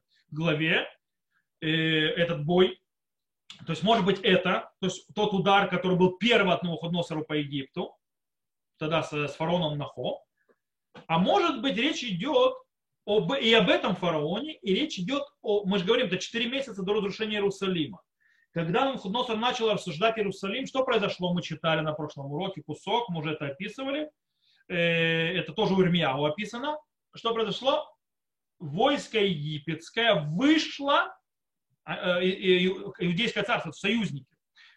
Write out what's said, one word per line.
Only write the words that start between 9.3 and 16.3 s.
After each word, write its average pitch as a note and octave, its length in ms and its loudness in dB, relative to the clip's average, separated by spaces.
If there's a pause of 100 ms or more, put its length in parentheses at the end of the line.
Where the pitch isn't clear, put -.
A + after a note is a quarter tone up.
фараоном D#3+ 420 -2
Нахо. - 460 -8 (800)
А E3 120 2
может D4+ 440 4
быть, C4 140 0
речь C4 260 0
идет B3 540 2 (500)
об, G#3 260 2
и A#3 200 4
об A3+ 180 6
этом D#4 240 2
фараоне, F3 640 -2
и F#3+ 180 0
речь C#4 240 -2
идет B3+ 240 -2 (200)
о, G#3 220 0
мы F#3+ 140 2
же F3 60 -2
говорим, A#3 220 2
это F3+ 120 -2
четыре A#3+ 280 -4